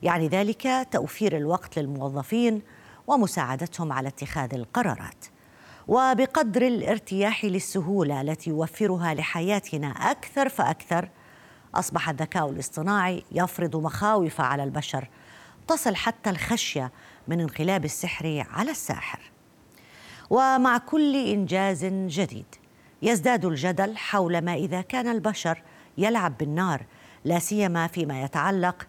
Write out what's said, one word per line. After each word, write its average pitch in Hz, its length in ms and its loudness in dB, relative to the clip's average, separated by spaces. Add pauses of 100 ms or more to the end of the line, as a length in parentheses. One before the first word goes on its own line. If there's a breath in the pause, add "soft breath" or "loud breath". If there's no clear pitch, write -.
يعني 170 260 4
ذلك 226 640 0
توفير 165 460 0
الوقت 156 420 -2
للموظفين 143 840 -2 (440 loud breath)
ومساعدتهم 165 840 0
على 131 160 -2
اتخاذ 135 460 -6
القرارات. 135 720 -2 (640 loud breath)
وبقدر 254 720 4
الارتياح 220 840 0
للسهولة 180 760 0
التي 156 300 -4
يوفرها 170 640 0
لحياتنا 160 760 -2
أكثر 269 600 0
فأكثر، 180 600 0 (640 loud breath)
أصبح - 340 -2
الذكاء 156 420 -2
الاصطناعي 180 840 -2
يفرض 175 440 -2
مخاوف 165 640 0
على 139 240 0
البشر 139 440 -4 (600 loud breath)
تصل 277 280 0
حتى - 340 -2
الخشية 156 600 -2 (360 loud breath)
من 165 120 0
انقلاب 165 440 0
السحر 151 640 -4
على 240 200 -2
الساحر. - 480 -8 (1120 loud breath)
ومع 262 480 6
كل 294 380 2
إنجاز 196 680 0
جديد 185 640 -2 (560 soft breath)
يزداد 220 420 4
الجدل 185 520 0
حول 175 440 2
ما 175 140 0
إذا 165 260 -2
كان 240 280 -4
البشر 214 540 -2 (360 loud breath)
يلعب 190 400 2
بالنار، 156 480 0 (380 loud breath)
لا 170 140 4
سيما 175 480 0
فيما 147 360 -4
يتعلق 175 640 0